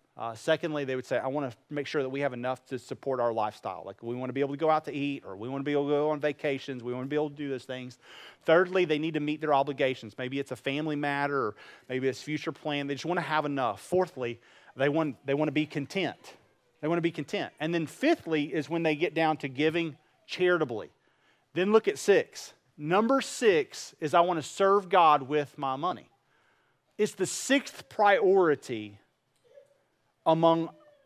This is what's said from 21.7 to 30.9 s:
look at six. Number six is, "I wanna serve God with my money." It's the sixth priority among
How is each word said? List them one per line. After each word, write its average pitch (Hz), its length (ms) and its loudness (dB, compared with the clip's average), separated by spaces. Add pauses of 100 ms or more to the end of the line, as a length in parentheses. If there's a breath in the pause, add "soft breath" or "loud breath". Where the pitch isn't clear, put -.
look 220 160 6
at 143 100 0
six. - 540 2 (260)
Number 214 440 2
six - 800 0
is, 151 160 0
"I 170 60 8
wanna 214 200 2
serve 196 480 2
God 160 340 6
with 147 320 -2
my 135 200 -4
money." 139 340 -6 (880)
It's 214 160 0
the 180 140 -2
sixth - 600 -2
priority 165 1080 2 (1300)
among 165 440 4 (360)